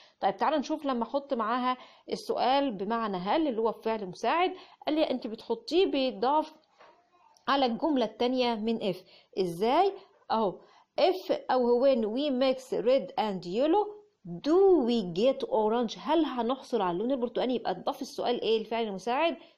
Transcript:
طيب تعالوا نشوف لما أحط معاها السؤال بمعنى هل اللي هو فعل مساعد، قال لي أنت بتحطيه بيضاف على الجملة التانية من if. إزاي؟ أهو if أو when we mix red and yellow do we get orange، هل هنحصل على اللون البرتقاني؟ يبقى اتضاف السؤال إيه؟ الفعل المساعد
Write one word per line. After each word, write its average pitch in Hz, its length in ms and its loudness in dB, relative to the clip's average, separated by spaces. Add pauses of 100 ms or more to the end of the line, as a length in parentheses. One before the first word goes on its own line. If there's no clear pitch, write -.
(200)
طيب 190 160 0
تعالوا 302 220 0
نشوف 302 260 -4
لما 247 180 -2
أحط 277 320 -4
معاها 247 420 0 (360)
السؤال 262 580 0
بمعنى 208 460 -2
هل 233 320 0
اللي 220 120 -2
هو 220 120 0
فعل 214 340 -4
مساعد، 302 460 0 (340)
قال 294 80 0
لي 311 160 2
أنت 254 160 -4
بتحطيه 240 600 0
بيضاف 269 680 0 (920)
على 269 180 2
الجملة 254 380 0
التانية 240 500 0
من 214 380 -2
if. 175 40 -8 (440)
إزاي؟ 226 520 2 (380)
أهو 214 280 0 (420)
if 349 320 2 (180)
أو 240 360 4
when 269 120 4
we 233 320 -2
mix 262 320 0 (100)
red 196 360 2 (120)
and 196 240 -4
yellow 302 420 2 (400)
do 302 600 4
we 185 340 0
get 262 280 2
orange، 220 500 0
هل 302 260 2
هنحصل 247 580 -2
على 180 80 0
اللون 202 200 -2
البرتقاني؟ 240 440 -2
يبقى - 160 -2
اتضاف 185 320 -4
السؤال - 380 -4
إيه؟ 220 200 2
الفعل 226 240 -4
المساعد 240 520 -2 (220)